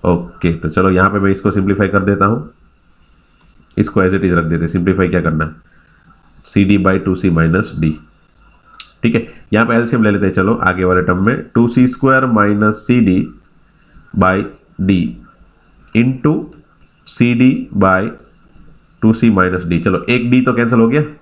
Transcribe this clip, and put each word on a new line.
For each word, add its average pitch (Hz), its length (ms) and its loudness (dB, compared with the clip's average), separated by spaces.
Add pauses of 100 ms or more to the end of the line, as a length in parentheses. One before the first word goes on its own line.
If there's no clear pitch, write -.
ओके, 87 480 -2
तो 80 160 -6
चलो 92 220 0
यहाँ 92 200 2
पे 101 80 -4
मैं 98 120 0
इसको 98 200 -2
सिंप्लीफाई 95 380 0
कर 95 140 -2
देता 98 220 0
हूँ, 127 260 -2 (1300)
इसको - 260 0
as 92 120 0
it 98 100 -2
is 90 80 2
रख 85 120 2
देते 80 160 -2
हैं, 82 80 -4
सिंप्लीफाई 92 400 0
क्या 87 140 0
करना 78 220 -2
है, 78 100 -10 (920)
सीडी 101 400 2
by 95 200 2
टू 95 100 0
सी 90 160 -2
minus 82 460 0
D। 78 160 -2 (1080)
ठीक 117 120 0
है, - 120 -2 (260)
यहाँ 110 140 2
पे 117 80 -2
एलसीएम 117 280 0
ले 107 80 4
लेते 98 160 0
हैं, 92 60 0
चलो, 101 220 0
आगे 92 300 -2
वाले 90 180 2
टर्म 92 240 0
में 80 160 -2 (120)
टू 117 140 4
सी 127 200 2
स्क्वायर 131 440 0
minus 104 440 2
सी 123 240 0
डी 95 180 2 (1000)
by 92 180 2 (460)
D 95 140 2 (1000)
into 131 400 0 (720)
सी 120 280 0
डी 127 420 2
by 95 320 2 (920)
टू 113 100 4
सी 117 180 2
minus 90 400 0
D। 85 100 0
चलो, 92 240 -2
एक 120 280 -2
D 127 140 4
तो 127 80 0
कैंसिल 117 240 0
हो 113 100 4
गया 147 140 0 (200)